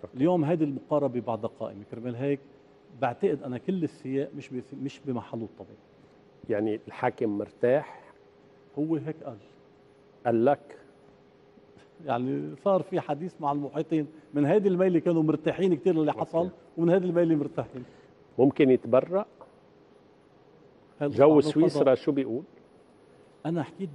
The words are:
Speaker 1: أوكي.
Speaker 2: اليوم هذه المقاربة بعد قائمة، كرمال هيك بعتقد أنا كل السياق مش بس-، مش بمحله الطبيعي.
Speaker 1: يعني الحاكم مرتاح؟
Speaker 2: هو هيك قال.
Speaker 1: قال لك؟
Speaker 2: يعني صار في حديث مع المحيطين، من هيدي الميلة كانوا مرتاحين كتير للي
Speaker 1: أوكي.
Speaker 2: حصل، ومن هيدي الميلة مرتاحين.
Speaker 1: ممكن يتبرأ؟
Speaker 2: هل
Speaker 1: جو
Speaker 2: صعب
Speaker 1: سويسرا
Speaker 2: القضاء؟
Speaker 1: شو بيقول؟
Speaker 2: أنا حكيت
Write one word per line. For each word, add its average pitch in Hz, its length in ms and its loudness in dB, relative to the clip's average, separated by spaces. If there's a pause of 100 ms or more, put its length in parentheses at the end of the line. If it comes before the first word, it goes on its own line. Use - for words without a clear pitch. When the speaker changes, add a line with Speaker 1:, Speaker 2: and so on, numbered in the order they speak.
Speaker 1:
أوكي. 101 120 -16
Speaker 2:
اليوم 160 280 2
هذه 160 200 0
المقاربة 135 560 -2
بعد 113 260 -6
قائمة، 101 440 -10
كرمال 117 260 -10
هيك 139 240 -4 (600)
بعتقد 135 420 -2
أنا 127 160 -8
كل 185 260 -4
السياق 135 520 -6
مش 143 120 -16
بس-، 131 260 -12 (100)
مش - 220 -12
بمحله 117 360 -8
الطبيعي. - 340 -16 (720)
Speaker 1:
يعني 107 380 -2
الحاكم 117 520 -4
مرتاح؟ - 720 -2 (680)
Speaker 2:
هو 160 180 -2
هيك 151 280 -8
قال. 127 120 -14 (920)
Speaker 1:
قال 117 180 2
لك؟ - 340 0 (1300)
Speaker 2:
يعني 139 580 -4
صار 190 180 2
في 175 180 -4
حديث 156 400 -8
مع 143 120 -2
المحيطين، 147 540 -4 (280)
من 143 100 2
هيدي 196 240 4
الميلة 180 300 4
كانوا 165 240 2
مرتاحين 156 520 0
كتير 180 200 0
للي 156 160 2
Speaker 1:
أوكي. 113 100 -4
Speaker 2:
حصل، 170 300 -2 (280)
ومن 165 120 2
هيدي 180 160 4
الميلة 170 300 2
مرتاحين. 131 480 -6 (540)
Speaker 1:
ممكن 135 320 6
يتبرأ؟ 135 560 2 (1700)
Speaker 2:
هل 147 100 -2
Speaker 1:
جو 143 300 8
Speaker 2:
صعب 151 120 2
Speaker 1:
سويسرا 151 280 2
Speaker 2:
القضاء؟ 135 140 6
Speaker 1:
شو 151 180 -2
بيقول؟ 131 300 -4 (1040)
Speaker 2:
أنا 165 160 -2
حكيت 185 320 -10